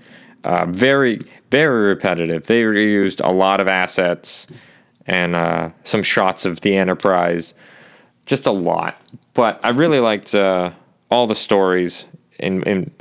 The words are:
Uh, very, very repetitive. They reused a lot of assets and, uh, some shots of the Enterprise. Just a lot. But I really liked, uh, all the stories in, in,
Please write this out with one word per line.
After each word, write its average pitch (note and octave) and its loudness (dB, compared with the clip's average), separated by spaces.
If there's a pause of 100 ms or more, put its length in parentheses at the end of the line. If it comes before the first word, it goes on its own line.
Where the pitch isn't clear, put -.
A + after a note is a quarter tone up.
(440)
Uh, F2 0
very, B2+ 0 (320)
very B2+ 2
repetitive. E2+ -2
They A#2 4
reused G#2 0
a F2+ 2
lot F#2+ 2
of F#2+ -2
assets F2+ -2 (580)
and, F2 -2
uh, E2 -2 (140)
some G#2+ -2
shots F#2+ 0
of F2 -6
the G2 2
Enterprise. F2+ 0 (720)
Just C#3 -2
a B2+ 2
lot. E2+ -2 (400)
But A2+ 2
I A2+ 2
really D3 2
liked, A2 -2
uh, F#2 2 (400)
all A#2+ 4
the G#2+ -2
stories F2+ 0 (340)
in, F#2 -4
in, F#2+ -2 (120)